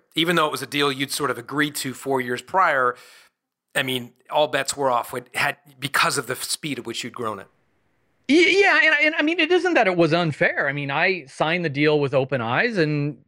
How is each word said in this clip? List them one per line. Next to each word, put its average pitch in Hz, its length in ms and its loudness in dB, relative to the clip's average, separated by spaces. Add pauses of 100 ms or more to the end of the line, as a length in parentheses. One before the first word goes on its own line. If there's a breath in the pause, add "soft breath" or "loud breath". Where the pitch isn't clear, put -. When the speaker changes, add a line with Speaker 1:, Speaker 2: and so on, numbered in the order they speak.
(140)
Speaker 1:
even 170 220 2
though 156 100 4
it 143 60 -2
was 131 100 -6
a 139 40 -8
deal 143 240 0
you'd 135 220 -4
sort 139 180 -2
of 117 80 -4
agreed 143 380 -4
to 127 180 -8
four 135 260 -4
years 123 220 -4
prior. 147 540 0 (800 loud breath)
I 147 80 -2
mean, 127 300 -6 (180)
all 151 180 2
bets 135 280 -4
were 135 140 0
off 120 220 -2
when, 123 220 -8
had, 143 220 -2 (220)
because 139 400 0
of 135 80 -6
the 131 80 -4
speed - 460 -8
at 110 60 -12
which 117 180 -8
you'd 113 100 -12
grown 107 240 -6
it. 92 80 -16 (800)
Speaker 2:
Y-, 330 300 4
yeah, 349 240 4
and, 311 120 4 (120)
and 311 100 2
I 330 60 0
mean, 330 160 0
it 320 140 2
isn't 349 220 2
that 247 120 6
it 180 100 2
was 165 160 4
unfair. 175 560 0
I 139 40 -2
mean, 143 180 -6
I 165 360 0
signed 170 380 -2
the 160 60 -2
deal 147 300 4
with 139 140 -2
open 135 260 0
eyes, 175 380 0
and, 151 500 0